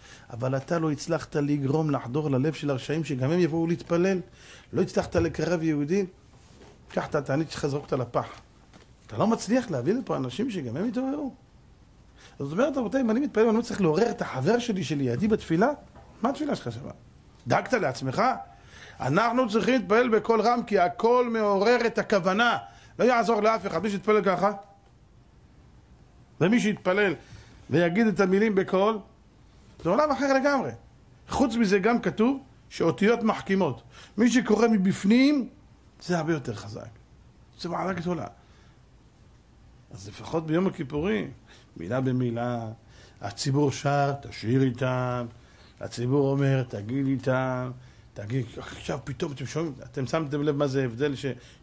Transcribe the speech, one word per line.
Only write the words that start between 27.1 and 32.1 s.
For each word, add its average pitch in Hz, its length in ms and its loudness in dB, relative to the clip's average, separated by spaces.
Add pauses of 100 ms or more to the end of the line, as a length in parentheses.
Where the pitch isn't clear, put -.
ויגיד 175 360 4
את 202 140 2
המילים 196 340 4
בקול, 196 440 2 (840)
זה 165 80 0
עולם 294 200 2
אחר 269 240 2
לגמרי. 262 360 2 (580)
חוץ 233 280 0
מזה 208 220 4
גם 220 220 2
כתוב 226 420 0 (260)